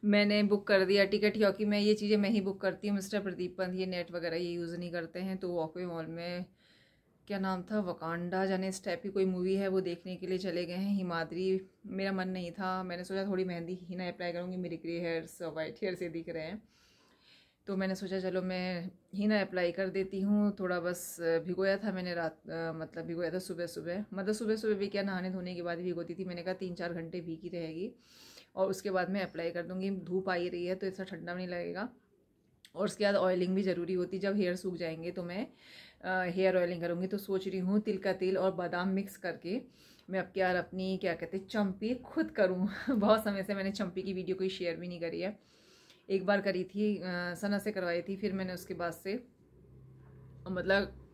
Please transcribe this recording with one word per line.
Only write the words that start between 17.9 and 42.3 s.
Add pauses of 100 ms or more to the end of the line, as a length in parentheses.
सोचा,
"चलो
मैं (240)
हीना
apply
कर
देती
हूँ।"
थोड़ा
बस,
अ,
भिगोया
था
मैंने
रात, (140)
अ,
मतलब
भिगोया
था
सुबह
सुबह, (100)
मतलब
सुबह
सुबह
भी
क्या,
नहाने
धोने
के
बाद
भिगोती
थी।
मैंने
कहा
तीन
चार
घंटे
भीगी
रहेगी (680)
और
उसके
बाद
मैं
apply
कर
दूँगी।
धूप
आ
ही
रही
है
तो
ऐसा
ठंडा
भी
नहीं
लगेगा। (880)
और
उसके
बाद
oiling
भी
ज़रूरी
होती
है।
जब
hair
सूख
जाएंगे
तो
मैं, (580)
अ,
hair
oiling
करूँगी।
तो
सोच
रही
हूँ
तिल
का
तेल
और
बादाम
mix
करके (500)
मैं
अब
क्या,
अपनी
क्या
कहते
हैं,
चम्पी
खुद